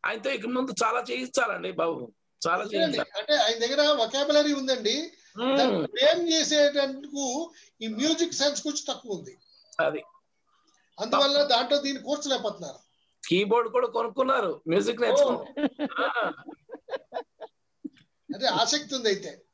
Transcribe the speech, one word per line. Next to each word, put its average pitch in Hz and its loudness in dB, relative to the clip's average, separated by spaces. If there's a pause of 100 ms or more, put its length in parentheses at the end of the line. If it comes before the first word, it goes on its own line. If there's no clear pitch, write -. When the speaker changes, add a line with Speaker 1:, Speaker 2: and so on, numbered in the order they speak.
Speaker 1:
ఆయనతో 214 -4
ఇక 226 -4
ముందు 254 -2 (100)
చాలా 233 0
చేయించాలండి 226 -2
బాబు, 160 -4 (360)
చాలా 185 0
Speaker 2:
అంతేనండి. 285 0
Speaker 1:
చేయించాలి. - -4
Speaker 2:
అంటే 294 2
ఆయన 226 2
దగ్గర 285 2
vocabulary 294 4
ఉందండి. 262 -2 (300)
Speaker 1:
ఉమ్. 269 2
Speaker 2:
దాన్ని 220 2
frame 427 2
చేసేటందుకు 285 0 (280)
ఈ 220 -6
music 311 0
sense 285 0
కొంచెం 294 -4
తక్కువ 247 -8
ఉంది. 160 -10 (420)
Speaker 1:
అది. 156 -2 (960)
Speaker 2:
అందువల్ల 285 2
దాంట్లో 262 2
దీన్ని 269 -4
కూర్చోలేకపోతున్నారు. 220 -4 (480)
Speaker 1:
కీబోర్డ్ 208 2
కూడా 247 2
కొనుక్కున్నారు, 233 0
music 202 2
నేర్చుకున్నారు. 269 2
Speaker 2:
ఓ. - -2
Speaker 1:
ఆ. 208 -2 (2000)
Speaker 2:
అదే 202 -2
ఆసక్తి 269 0
ఉంది 226 -2
అయితే. 180 -2 (120)